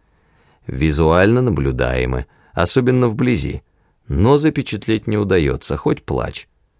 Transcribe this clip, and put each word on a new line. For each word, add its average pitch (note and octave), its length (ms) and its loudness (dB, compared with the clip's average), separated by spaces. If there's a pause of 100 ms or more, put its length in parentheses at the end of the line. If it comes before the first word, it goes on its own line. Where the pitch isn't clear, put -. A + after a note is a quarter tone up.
(680)
Визуально D#2+ 720 2
наблюдаемы, C2 880 -2 (260)
особенно B2 540 2
вблизи, G#2+ 560 -2 (460)
но A2+ 300 4
запечатлеть C3 680 -2
не G#2+ 120 -2
удаётся, D#2 580 0
хоть - 260 -2
плачь. - 460 -6 (320)